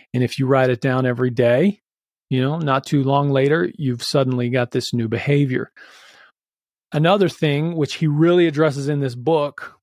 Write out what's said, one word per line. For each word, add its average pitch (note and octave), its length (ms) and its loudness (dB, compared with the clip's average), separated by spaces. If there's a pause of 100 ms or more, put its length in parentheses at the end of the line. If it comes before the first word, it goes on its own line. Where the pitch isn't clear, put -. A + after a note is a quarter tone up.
(140)
And B2+ 80 0
if - 160 -4
you C3+ 80 0
write C3 240 2
it B2 100 -2
down C3 240 0
every B2+ 260 0
day, B2 500 2 (500)
you C3 100 -2
know, C#3+ 180 -2
not C#3 280 -2
too C#3+ 160 0
long C#3 280 0
later, C#3 460 0
you've B2 280 -4
suddenly B2+ 460 -2
got B2 200 -2
this - 240 -4
new A#2 140 -2
behavior. C3 640 -2 (1200)
Another F3 360 4
thing, D#3 460 -2
which D3+ 200 -4
he E3 120 -2
really E3 400 4
addresses C#3+ 420 0
in D3 120 -2
this B2+ 160 -4
book, D3 680 -4